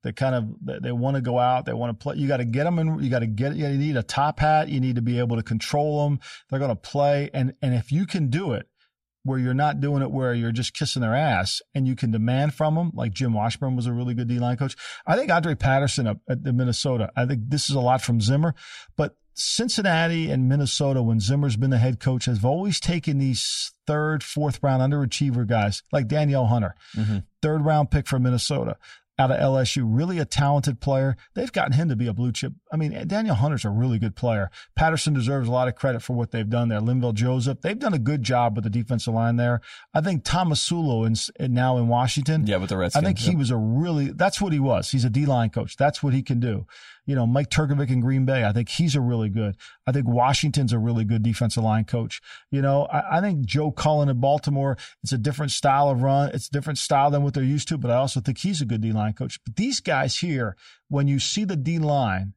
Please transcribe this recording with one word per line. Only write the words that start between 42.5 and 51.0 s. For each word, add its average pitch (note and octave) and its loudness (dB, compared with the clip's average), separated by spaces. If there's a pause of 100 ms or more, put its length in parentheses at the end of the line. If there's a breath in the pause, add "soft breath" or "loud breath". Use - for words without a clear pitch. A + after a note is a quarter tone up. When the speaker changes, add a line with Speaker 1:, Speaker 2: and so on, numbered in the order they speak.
Speaker 2:
with F#2 -2
the G2 -2
Speaker 1:
I - -2
Speaker 2:
Redskins, A2+ 2
Speaker 1:
think F#3+ 0
he - 0
Speaker 2:
yep. E3+ 2
Speaker 1:
was B2+ 2
a A#2+ 0
really, C#3 0
that's F3+ 0
what F#3 0
he D3 0
was. A#2 0
He's B2+ 2
a B2+ 2
D-line B2 2
coach. - -6
That's C#3+ 2
what C#3 2
he C3 0
can A#2+ -2
do. G#2+ -2 (420 loud breath)
You C#3 0
know, B2 2
Mike C3 2
Turkovic C#3+ 0
in B2+ 2
Green C3 2
Bay, C3 2
I G2+ 2
think A#2 0
he's D#3 0
a C#3+ 2
really A#2+ 0
good, G#2 -2 (300 loud breath)
I C3+ 0
think B2+ 0
Washington's B2+ 2
a A#2+ 2
really A2+ 0